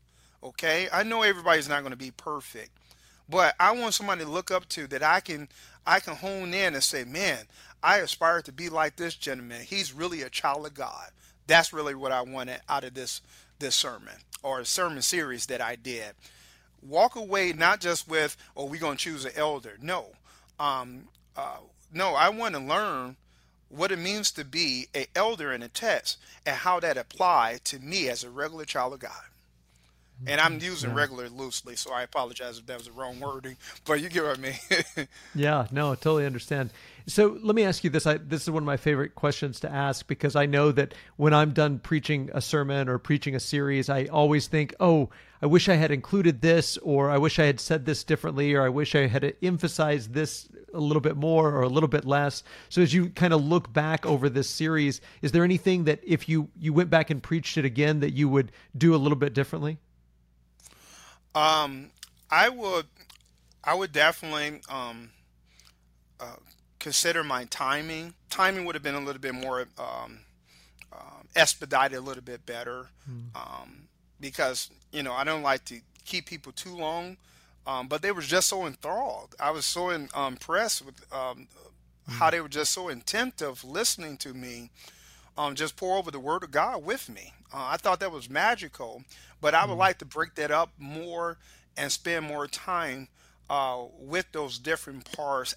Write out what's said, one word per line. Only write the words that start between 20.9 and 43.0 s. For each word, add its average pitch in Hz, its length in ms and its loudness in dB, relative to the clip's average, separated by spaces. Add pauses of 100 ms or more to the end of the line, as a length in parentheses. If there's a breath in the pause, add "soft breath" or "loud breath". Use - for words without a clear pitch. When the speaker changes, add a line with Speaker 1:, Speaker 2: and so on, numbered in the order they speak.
Speaker 1:
uh, 139 240 -10 (340)
no, 175 220 0
I 165 140 6
wanna 214 300 -4
learn 139 580 -4 (520)
what 180 220 -2
it 175 80 -2
means 196 320 -2
to 147 140 -10
be 131 500 -4
an 135 100 -2 (100)
elder 175 380 0
in 120 100 -6
a 120 60 -14
text - 480 -2 (280 soft breath)
and 135 120 -2
how 180 220 2
that 160 180 0
applied 123 680 2
to 139 140 -8
me 147 300 -4
as 120 140 -6
a 123 60 -14
regular 151 360 -8
child 131 280 -2
of 131 60 -16
God. - 240 -14 (1040)
And 143 160 0
I'm 160 180 4
Speaker 2:
Mm-hmm. - 20 -10
Speaker 1:
using 165 300 -6
Speaker 2:
Yeah. - 20 -4
Speaker 1:
regular 131 360 -2
loosely, 123 460 -10
so 135 180 -8
I 123 100 -4
apologize 120 560 -6
if 117 80 -20
that 127 100 -10
was 117 100 -16
the 120 60 -20
wrong 127 260 -10
wording, 131 380 -10 (280 loud breath)
but 151 160 2
you 175 80 -6
get 170 140 0
what 143 140 0
I 131 40 -10
mean. 135 720 -2
<laughs> - 40 -20 (160 loud breath)
Speaker 2:
Yeah, 143 380 2
no, 143 220 0
I - 20 -2
totally 156 300 2
understand. 131 460 -4 (360 loud breath)
So 214 340 4
let 214 140 2
me 226 80 6
ask 190 220 0
you 160 40 4
this. 151 160 0
I, 151 120 4
this 151 260 -4
is - 60 -4
one 156 140 0
of 147 40 -2
my 143 100 0
favorite 147 380 0
questions 143 460 -2
to 147 100 -6
ask 139 360 -2
because 143 280 0
I 147 100 4
know 143 280 6
that 139 200 2 (220 loud breath)
when 151 180 6
I'm 151 200 6
done 147 260 4
preaching 147 540 -2
a 135 80 -2
sermon 139 480 0
or 123 100 2
preaching 143 360 0